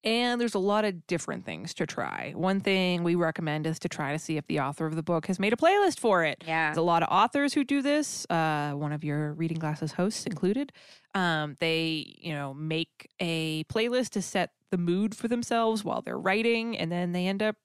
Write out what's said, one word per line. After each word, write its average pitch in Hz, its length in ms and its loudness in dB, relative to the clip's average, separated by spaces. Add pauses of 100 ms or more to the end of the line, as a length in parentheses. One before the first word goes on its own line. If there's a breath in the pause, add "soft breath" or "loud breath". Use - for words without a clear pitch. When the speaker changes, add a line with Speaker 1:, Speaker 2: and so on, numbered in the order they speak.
Speaker 1:
And 240 380 2
there's 233 140 0
a 202 40 2
lot 202 240 4
of 185 220 -2
different 175 400 -4
things 90 300 -8
to 165 100 -2
try. - 500 -6
One 190 240 0
thing 185 440 2
we 170 100 2
recommend 160 540 0
is 160 120 -2
to 175 100 -4
try 143 240 -4
to 151 60 -2
see 156 160 -4
if 151 120 -4
the 156 120 0
author 143 280 -2
of 156 80 -4
the 160 80 -2
book 165 240 0
has 190 120 0
made 208 140 4
a - 20 2
playlist 370 440 4
for 185 240 4
it. 151 220 -2
Speaker 2:
Yeah. 160 240 0
Speaker 1:
There's 156 80 -2
a 165 40 2
lot 170 220 4
of - 80 0
authors 277 420 4
who 285 100 2
do 277 200 0
this, 294 480 0
uh, 156 400 0
one 147 220 -2
of 151 100 -6
your 151 300 -2
Reading 165 260 -2
Glasses 156 320 -4
hosts 196 340 -2
included. 240 460 0 (420 loud breath)
Um, 160 460 0
they, 160 600 0
you 165 140 -6
know, 143 220 -6
make 156 640 -6
a 160 460 -2
playlist 240 460 0
to 196 120 -4
set - 300 -2 (180)
the 185 80 0
mood 185 360 0
for - 120 -6
themselves 226 560 0
while - 180 -2
they're 62 160 -6
writing, 226 580 0
and 165 160 -4
then 175 200 -2
they 180 160 0
end 196 160 -2
up 214 220 0